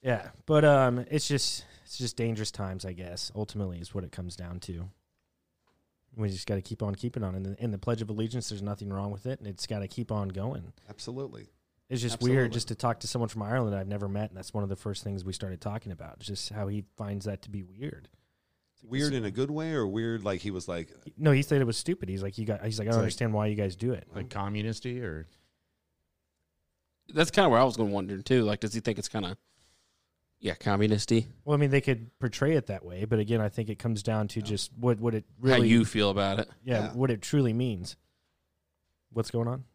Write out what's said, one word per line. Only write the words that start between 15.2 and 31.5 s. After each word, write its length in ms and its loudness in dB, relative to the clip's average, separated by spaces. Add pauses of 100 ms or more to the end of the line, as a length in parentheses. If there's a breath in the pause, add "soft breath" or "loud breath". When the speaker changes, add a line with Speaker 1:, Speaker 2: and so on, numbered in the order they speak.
Speaker 1:
we 100 -6
started 260 -8
talking 320 -8
about, 260 -14
just 300 -8
how 200 -6
he 160 -4 (120)
finds 300 -6
that 160 -6
to 80 -18
be 120 -8
weird. 460 -12 (680)
It's 100 -20
like 80 -16
Speaker 2:
Weird 200 0
Speaker 1:
this 60 0
Speaker 2:
in 80 -2
a 40 -2
good 200 -2
way, 240 -2
or 120 2
weird 380 -2
like 160 0
he 100 -6
was 160 -6
like 220 -6 (280)
Speaker 1:
No, 140 4
he 120 6
said 180 2
it 60 4
was 100 0
stupid. 320 -4
He's 140 -4
like, 160 -6
"You 80 -4
got," 180 -2
he's 140 -2
like, 100 -2
"I 40 0
don't 20 4
Speaker 3:
It's 20 6
like 60 6
Speaker 1:
understand 320 0
why 120 2
you 80 2
guys 220 0
do 160 -2
it." 220 -6
Speaker 3:
Like 140 -8
communisty, 760 -4
or 240 -8 (1900)
Speaker 4:
That's 180 4
kinda 180 6
where 120 8
I 40 10
was 120 2
gonna 140 2
wonder, 320 -2
too. 220 6
Like, 160 0
does 140 -4
he 60 -2
think 180 -2
it's 100 -6
kinda, 280 -4 (1040)
yeah, 140 -2
communisty? 720 2 (180)
Speaker 1:
Well, 100 2